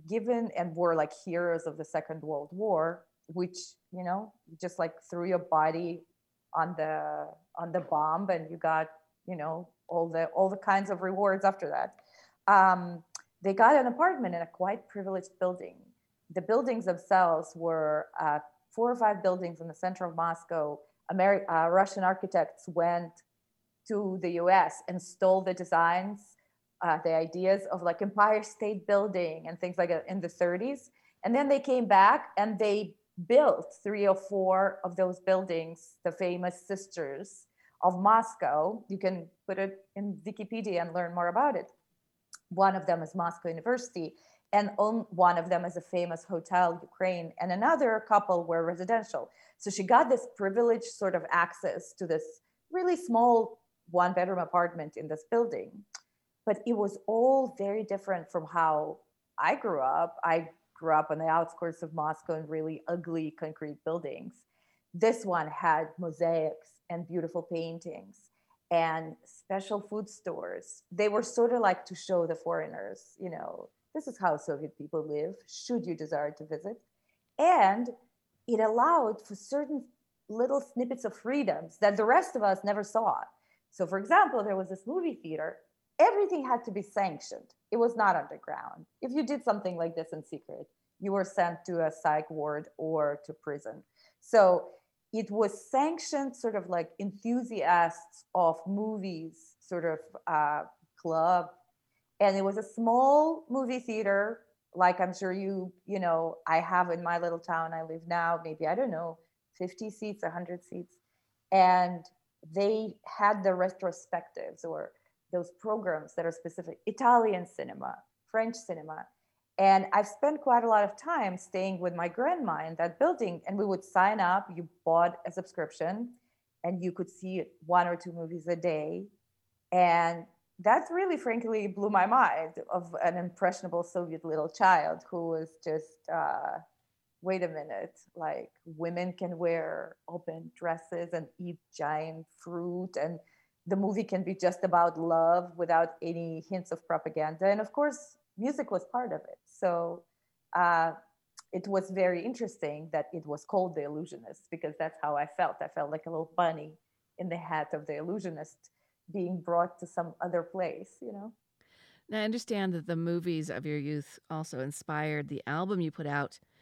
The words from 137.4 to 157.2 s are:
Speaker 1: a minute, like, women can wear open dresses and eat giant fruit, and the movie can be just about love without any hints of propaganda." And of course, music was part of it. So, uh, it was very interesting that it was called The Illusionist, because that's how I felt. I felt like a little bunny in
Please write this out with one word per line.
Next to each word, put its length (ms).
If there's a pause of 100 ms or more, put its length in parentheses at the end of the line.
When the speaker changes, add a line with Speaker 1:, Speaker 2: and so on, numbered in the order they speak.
Speaker 1:
a 40
minute, 520 (160)
like, 360 (140)
women 480
can 240
wear 600 (100)
open 480
dresses 580
and 140 (100)
eat 220 (160)
giant 500 (180)
fruit, 520
and 240 (480)
the 80
movie 280
can 200
be 100
just 300
about 340
love 600
without 440
any 480
hints 220
of 160
propaganda." 580
And 160
of 100
course, 460 (180)
music 360
was 140
part 280
of 120
it. 200
So, 580 (520)
uh, 380 (600)
it 140
was 240
very 340
interesting 680
that 200
it 140
was 180
called 300
The 80
Illusionist, 640
because 300
that's 240
how 140
I 100
felt. 340
I 60
felt 240
like 160
a 20
little 260
bunny 440 (400)
in 100